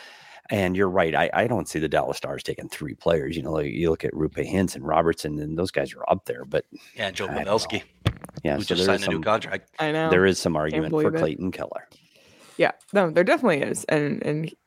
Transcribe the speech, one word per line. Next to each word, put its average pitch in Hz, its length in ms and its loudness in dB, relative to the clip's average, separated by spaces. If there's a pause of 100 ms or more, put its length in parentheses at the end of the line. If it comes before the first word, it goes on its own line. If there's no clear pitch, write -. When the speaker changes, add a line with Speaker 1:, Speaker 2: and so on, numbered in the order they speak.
(500)
Speaker 1:
And 92 260 2
you're 95 140 4
right. 87 220 2
I, 78 200 2
I 101 160 2
don't 98 200 -2
see 78 120 -4
the 78 80 0
Dallas 69 300 0
Stars 71 260 -8
taking - 240 -8
three - 260 -8
players. 82 400 0
You 80 80 -4
know, 76 80 -6
like, 76 220 -2
you 80 180 2
look 80 140 -2
at - 80 -2
Roope 76 360 -2
Hintz 95 280 0
and 78 100 -10
Robertson, 78 540 0
and 78 180 -4
those 92 140 -2
guys 69 220 -4
are - 140 -8
up 90 180 0
there. 64 180 -8
But - 220 -4 (280)
Speaker 2:
Yeah, 101 160 -4
Joe 92 160 -6
Speaker 1:
I 76 160 -6
don't - 40 -8
Speaker 2:
Pavelski, 107 340 0
Speaker 1:
know. - 320 -4 (320)
Yeah, 76 100 2
Speaker 2:
who 71 80 -2
Speaker 1:
so 90 140 -2
Speaker 2:
just 92 100 4
Speaker 1:
there 95 80 4
is 95 60 -2
Speaker 2:
signed 98 80 -2
a - 20 0
new 82 60 0
Speaker 1:
some, 80 80 -4
Speaker 2:
contract. 104 460 -2 (100)
Speaker 3:
I 156 100 0
know. 160 180 0
Speaker 1:
there 92 160 6
is 95 140 4
some 85 140 0
Speaker 3:
Can't 78 80 0
Speaker 1:
argument 78 320 -2
for 151 180 2
Speaker 3:
believe 80 60 -2
it. - 20 -2
Speaker 1:
Clayton 80 320 -2
Keller. - 380 -10 (680)
Speaker 3:
Yeah, 170 140 4 (200)
no, 190 180 4
there 170 140 6
definitely 220 380 4
is, - 220 -4
and, 147 400 0
and 156 300 -2 (120)